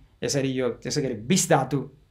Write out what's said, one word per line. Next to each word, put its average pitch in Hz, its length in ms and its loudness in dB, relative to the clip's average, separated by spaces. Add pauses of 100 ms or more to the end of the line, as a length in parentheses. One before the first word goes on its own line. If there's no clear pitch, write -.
(240)
यसरी 135 240 0
यो, 127 220 0
त्यसै 131 320 -4
गरी 127 120 -2
विष 123 360 0
धातु, 139 300 4 (320)